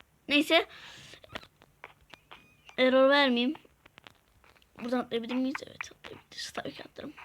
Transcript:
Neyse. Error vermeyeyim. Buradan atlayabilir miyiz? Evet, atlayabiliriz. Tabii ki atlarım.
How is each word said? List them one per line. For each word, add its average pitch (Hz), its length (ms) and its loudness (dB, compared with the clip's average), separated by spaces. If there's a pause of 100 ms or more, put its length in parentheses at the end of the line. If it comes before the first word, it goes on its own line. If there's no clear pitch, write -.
(280)
Neyse. 302 380 2 (2000)
Error 254 300 6
vermeyeyim. 269 460 2 (1300)
Buradan 247 140 -2
atlayabilir 233 360 -6
miyiz? 262 200 -2 (120)
Evet, - 260 -14
atlayabiliriz. - 580 -16
Tabii - 220 -10
ki - 120 -16
atlarım. - 280 -16 (120)